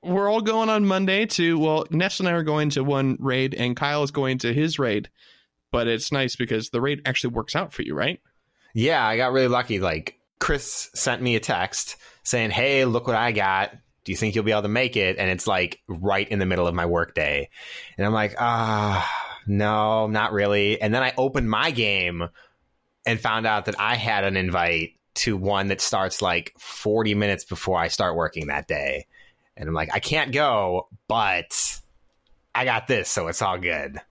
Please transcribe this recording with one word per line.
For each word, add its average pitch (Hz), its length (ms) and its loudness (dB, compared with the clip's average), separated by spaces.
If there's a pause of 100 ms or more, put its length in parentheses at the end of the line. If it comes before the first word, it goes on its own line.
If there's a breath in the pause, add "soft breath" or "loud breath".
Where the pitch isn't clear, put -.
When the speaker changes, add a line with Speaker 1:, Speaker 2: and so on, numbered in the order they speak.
Speaker 1:
we're 185 260 2
all 220 120 2
going 220 280 2
on 214 160 4
Monday 190 400 2
to, 170 340 2
well, 156 300 2
Ness 170 300 0
and 185 100 2
I - 40 2
are 170 100 0
going 151 280 2
to 139 120 0
one 135 360 2
raid, 131 360 0
and 123 200 -2
Kyle 147 280 0
is 143 80 -2
going 131 280 0
to 120 140 0
his 151 260 0
raid. 110 300 0 (640 soft breath)
But 120 160 0
it's 117 240 -2
nice 131 260 0
because 113 320 -2
the 120 100 -2
raid 143 260 -2
actually 127 280 -2
works 113 220 -4
out 175 180 -4
for - 80 -8
you, - 140 -4
right? 131 260 -2 (520 soft breath)
Speaker 2:
Yeah, 127 320 2
I 110 120 2
got 127 160 2
really 131 160 4
lucky. 120 300 0
Like, 80 380 -2 (220)
Chris - 540 -2
sent 120 280 -2
me 123 140 2
a 110 60 4
text - 560 -2 (260 loud breath)
saying, 113 280 0
"Hey, 131 340 4
look 117 220 0
what 123 100 2
I 120 160 2
got. 95 380 2 (320)
Do - 80 -6
you 90 60 -2
think 110 180 0
you'll 113 80 0
be 107 80 2
able 107 100 2
to 101 60 -2
make 120 280 0
it?" 95 220 2
And 95 140 0
it's, 92 160 -2
like, 92 400 0
right 98 420 -2
in 107 100 -2
the 95 60 2
middle 90 220 2
of 85 80 -2
my 87 100 0
work 85 300 0
day. 73 340 0 (480 loud breath)
And 98 80 0
I'm 107 80 2
like, 107 240 0
"Ah, 110 720 0 (380 loud breath)
no, 107 600 2
not 107 260 0
really." 101 460 2
And 107 140 0
then 127 100 2
I 131 140 0
opened 131 320 0
my 120 220 0
game 92 580 -2 (760 soft breath)
and 113 140 0
found 113 280 -2
out 107 180 0
that 101 140 -4
I 107 160 2
had 107 280 0
an 98 140 0
invite 87 540 0 (240)
to 107 200 0
one 98 320 0
that 98 140 -2
starts, 95 400 0
like, 90 380 0
forty 107 560 0
minutes 101 280 2
before 92 360 -2
I 85 80 2
start 87 280 0
working 80 320 -2
that 71 200 -4
day. 71 400 -4 (500 soft breath)
And 76 120 -10
I'm 82 60 -2
like, 80 180 -2
"I 101 60 0
can't 151 340 -2
go, 107 540 2 (200)
but 101 720 -2 (720)
I 127 120 0
got 113 220 0
this, 107 220 0
so 87 180 -2
it's 85 140 -4
all 92 160 0
good." 76 400 -4 (140)